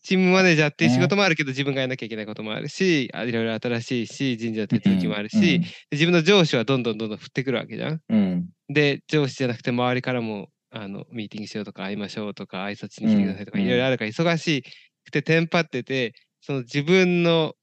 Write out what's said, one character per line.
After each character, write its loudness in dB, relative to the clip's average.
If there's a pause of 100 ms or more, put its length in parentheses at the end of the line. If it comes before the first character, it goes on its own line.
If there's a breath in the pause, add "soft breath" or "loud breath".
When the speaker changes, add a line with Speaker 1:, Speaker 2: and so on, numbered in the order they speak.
Speaker 1:
チ 0
ー 4
ム 4
マ 6
ネ 6
ー 6
ジ 4
ャ 4
ー 2
っ -20
て 0
い 6
う 6
仕 4
事 2
も 2
あ 4
る 2
け -4
ど、 -4
Speaker 2:
ね。 -6
Speaker 1:
自 -4
分 -2
が -2
や -2
ん -4
な -6
き -10
ゃ -8
い -10
け -8
な -8
い -8
こ -10
と -10
も -8
あ -6
る -8
し、 2
あ、 -6
い -4
ろ 0
い 0
ろ -2
新 -2
し -2
い -6
し、 -2
人 -4
事 -4
の -4
手 2
続 4
き 0
も -4
あ -6
る -8
し、 0
Speaker 2:
う 4
ん 6
う 6
ん 4
う 2
ん。 2
Speaker 1:
で、 -2 (260 loud breath)
自 2
分 2
の 4
上 6
司 0
は 0
ど 2
ん -2
ど -2
ん -6
ど -4
ん -6
ど -8
ん -14
振 -18
っ -16
て -6
く -2
る 0
わ -4
け -14
じ -8
ゃ -4
ん？ -8
Speaker 2:
う 2
ん。 0 (180)
Speaker 1:
で、 0
上 2
司 -8
じ -2
ゃ 0
な -2
く -16
て -4
周 0
り -2
か -4
ら -2
も、 -6 (220)
あ -12
の、 -12
「ミ -8
ー -14
テ -14
ィ -8
ン -8
グ -12
し -14
よ -6
う」 -8
と -16
か、 -12
「会 -6
い -6
ま -6
し -12
ょ -6
う」 -12
と -14
か、 -10
「挨 -8
拶 -12
し -6
に 4
来 6
て 4
く 2
だ -4
さ -12
い」 -10
と -18
か、 -4
Speaker 2:
う 0
ん 2
う 2
ん。 2
Speaker 1:
い 2
ろ 2
い 4
ろ 2
あ 2
る 0
か -4
ら -2
忙 2
し -2 (420 loud breath)
く -20
て 0
テ 2
ン 0
パ 2
っ -4
て -4
て、 -2 (280 soft breath)
そ -8
の -2
自 -4
分 4
の 2